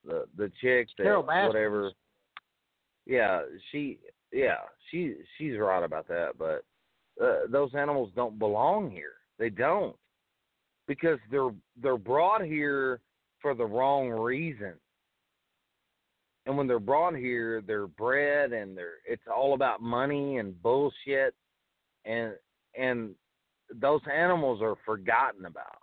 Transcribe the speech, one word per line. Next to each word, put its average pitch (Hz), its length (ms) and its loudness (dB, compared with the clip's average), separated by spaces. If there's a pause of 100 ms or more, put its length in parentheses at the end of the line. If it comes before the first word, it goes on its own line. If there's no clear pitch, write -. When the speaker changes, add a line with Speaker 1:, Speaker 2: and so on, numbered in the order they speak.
Speaker 1:
The, 76 200 -4 (120)
the 101 140 -4 (100)
chick 127 360 2
that - 80 -2
Speaker 2:
Carol 196 180 4
Baskins. 160 320 2
Speaker 1:
whatever. 104 380 0 (1120)
Yeah, 101 360 2 (280)
she, 143 280 -6 (340)
yeah, 120 260 2 (320)
she, 160 240 -4 (220)
she's 139 220 -4
right 92 260 2
about 78 240 -6
that. 85 300 -2
But, 80 260 -2 (580)
uh, 101 260 4
those 135 280 2
animals 143 380 0
don't 117 240 -2
belong 127 520 2
here. 78 240 -12 (240)
They 113 120 0
don't, 139 460 0 (920)
because 147 320 0 (120)
they're, 131 200 2 (300)
they're 131 160 2
brought 160 460 2
here 143 580 0 (400)
for 143 140 0
the 117 100 0
wrong 131 460 2
reason. 113 640 -4 (1700)
And 135 100 -2
when 139 100 0
they're 123 120 2
brought 151 360 2
here, 117 520 -4
they're 104 220 -4
bred, 139 640 0
and 101 240 -6
they're, 87 280 -12
it's 110 200 -6 (100)
all 139 180 2
about 127 300 0
money 139 560 -2
and 95 240 -6
bullshit, 135 720 0 (720)
and, 113 260 -4 (460)
and 123 320 -2 (640)
those 139 260 2 (100)
animals 151 520 2
are 107 140 0 (100)
forgotten 107 580 0
about. 73 380 -14